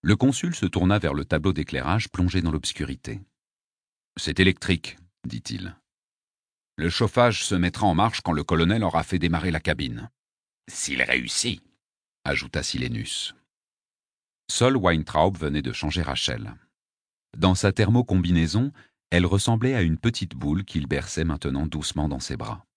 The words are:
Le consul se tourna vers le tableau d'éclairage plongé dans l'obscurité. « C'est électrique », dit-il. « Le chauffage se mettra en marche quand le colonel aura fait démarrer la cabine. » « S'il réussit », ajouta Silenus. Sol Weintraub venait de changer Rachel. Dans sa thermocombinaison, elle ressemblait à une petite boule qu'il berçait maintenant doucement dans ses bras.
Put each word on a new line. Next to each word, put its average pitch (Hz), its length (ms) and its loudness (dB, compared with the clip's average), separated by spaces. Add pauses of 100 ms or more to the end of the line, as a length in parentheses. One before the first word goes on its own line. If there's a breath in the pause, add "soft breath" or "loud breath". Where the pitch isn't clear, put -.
Le 101 140 4
consul 139 400 2
se - 100 -4
tourna 92 360 2
vers 78 120 0
le 73 120 -2
tableau 78 280 2
d'éclairage 76 560 -2
plongé 90 320 0
dans 80 120 -2
l'obscurité. « 78 680 -6 (960)
C'est - 220 -6
électrique », 92 580 2 (300)
dit-il. « 98 480 -10 (1000)
Le 80 120 0
chauffage 120 560 2
se 98 120 -2
mettra 87 280 0
en 90 100 4
marche 107 260 2
quand - 100 -4
le 73 140 0
colonel 90 400 2
aura 80 180 0
fait 92 160 -2
démarrer 85 320 0
la 80 80 -2
cabine. » « 65 500 -4 (600)
S'il 65 340 -4
réussit », 64 580 -2 (640)
ajouta 65 380 -4
Silenus. - 720 -6 (1120)
Sol 127 280 2
Weintraub 87 600 2
venait 73 260 -2
de 60 100 -4
changer 80 300 -4
Rachel. 60 520 -4 (800)
Dans 92 200 4
sa 98 160 2
thermocombinaison, 95 1000 2 (380 soft breath)
elle 87 160 4
ressemblait 113 480 2
à 110 80 2
une 80 160 2
petite 117 380 -2
boule 76 280 -2
qu'il - 220 -4
berçait 71 380 -2
maintenant 73 420 -2
doucement 76 420 -4
dans 67 120 -4
ses - 160 -6
bras. - 280 -10 (120)